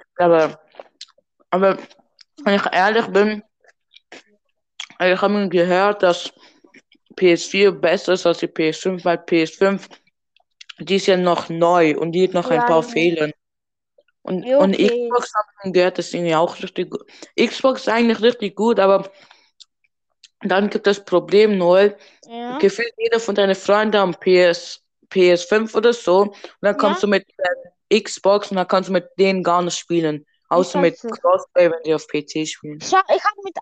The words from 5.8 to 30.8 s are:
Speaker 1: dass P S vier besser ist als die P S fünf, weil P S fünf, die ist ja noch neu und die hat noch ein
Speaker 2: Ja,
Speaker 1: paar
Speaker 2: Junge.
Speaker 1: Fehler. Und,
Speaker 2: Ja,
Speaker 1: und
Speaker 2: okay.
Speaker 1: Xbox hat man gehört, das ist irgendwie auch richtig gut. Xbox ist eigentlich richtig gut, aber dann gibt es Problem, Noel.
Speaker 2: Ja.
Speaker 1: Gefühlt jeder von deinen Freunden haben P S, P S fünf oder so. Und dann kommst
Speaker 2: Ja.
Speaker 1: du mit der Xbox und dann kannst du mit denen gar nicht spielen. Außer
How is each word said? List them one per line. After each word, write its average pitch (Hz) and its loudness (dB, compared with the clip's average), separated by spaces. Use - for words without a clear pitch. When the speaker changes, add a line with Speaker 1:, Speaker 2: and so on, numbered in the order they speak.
Speaker 1:
dass - 0
P 180 4
S 170 -2
vier 196 2
besser 170 -2
ist 185 -2
als 170 0
die 165 -6
P 160 -2
S 156 -4
fünf, 180 -6
weil 170 0
P 170 0
S 160 -6
fünf, 196 -2
die 180 -2
ist 185 -2
ja 190 4
noch 180 0
neu 170 2
und 165 -4
die 180 0
hat 185 -6
noch 175 -2
ein 240 2
Speaker 2:
Ja, 240 0
Speaker 1:
paar 165 2
Speaker 2:
Junge. - -8
Speaker 1:
Fehler. 160 -2
Und, 185 -6
Speaker 2:
Ja, 254 2
Speaker 1:
und 196 4
Speaker 2:
okay. 240 0
Speaker 1:
Xbox 240 -4
hat 214 -4
man 190 -8
gehört, 180 0
das 175 -6
ist - -14
irgendwie 170 -2
auch 170 -2
richtig 185 -10
gut. - -12
Xbox 254 0
ist - -6
eigentlich 220 0
richtig 233 0
gut, 220 0
aber 196 2
dann 196 0
gibt - -2
es 196 0
Problem, 196 2
Noel. 190 4
Speaker 2:
Ja. 240 -10
Speaker 1:
Gefühlt 233 -2
jeder 226 -2
von 214 -6
deinen 196 0
Freunden 208 0
haben 185 0
P 180 2
S, 175 0
P 180 4
S 175 2
fünf 220 -2
oder 233 2
so. 196 2
Und 202 -4
dann 202 0
kommst 330 0
Speaker 2:
Ja. - 0
Speaker 1:
du 208 2
mit 196 0
der 185 -4
Xbox 202 -2
und 196 -6
dann 180 -2
kannst 190 -2
du 196 -6
mit 175 -2
denen 190 0
gar 175 0
nicht 170 -6
spielen. 156 -4
Außer 180 0